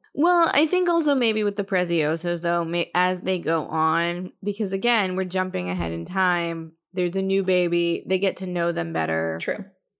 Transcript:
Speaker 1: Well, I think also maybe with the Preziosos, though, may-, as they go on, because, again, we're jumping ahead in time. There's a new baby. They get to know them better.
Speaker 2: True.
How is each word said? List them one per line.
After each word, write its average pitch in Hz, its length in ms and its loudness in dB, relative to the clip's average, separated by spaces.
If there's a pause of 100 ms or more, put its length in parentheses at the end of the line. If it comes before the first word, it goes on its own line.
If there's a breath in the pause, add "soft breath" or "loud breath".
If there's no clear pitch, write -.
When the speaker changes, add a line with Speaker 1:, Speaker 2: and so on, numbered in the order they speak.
(140)
Speaker 1:
Well, 339 400 4
I 311 140 4
think 359 220 2
also 302 260 2
maybe 220 280 2
with 202 120 0
the 202 80 -2
Preziosos, 170 760 0
though, 170 240 0
may-, 165 280 -2
as 180 280 0
they 185 180 -2
go 165 280 0
on, 170 640 0 (120)
because, 196 300 -2
again, 196 420 0
we're 190 100 0
jumping 185 440 -2
ahead 170 220 -2
in 170 140 -6
time. 170 680 -2 (200)
There's 180 220 -2
a 190 60 0
new 190 220 2
baby. 175 640 2
They 190 120 0
get 190 180 -2
to 190 100 -6
know 175 240 0
them 165 220 -4
better. 165 480 -2
Speaker 2:
True. - 220 -4 (360)